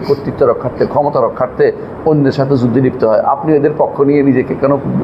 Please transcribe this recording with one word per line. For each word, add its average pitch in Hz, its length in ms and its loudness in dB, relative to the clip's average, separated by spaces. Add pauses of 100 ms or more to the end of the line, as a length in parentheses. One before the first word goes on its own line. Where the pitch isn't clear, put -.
কর্তৃত্ব - 380 0
রক্ষার্থে, 120 400 0
ক্ষমতা 143 360 0
রক্ষার্থে 127 500 0 (340)
অন্যের 147 260 2
সাথে 139 260 0
যুদ্ধে 120 240 2
লিপ্ত 127 220 0
হয়। 110 160 2
আপনি 147 360 0
এদের 147 220 2
পক্ষ 139 240 -2
নিয়ে 143 220 4
নিজেকে 131 380 0
কেন 143 160 2 (260)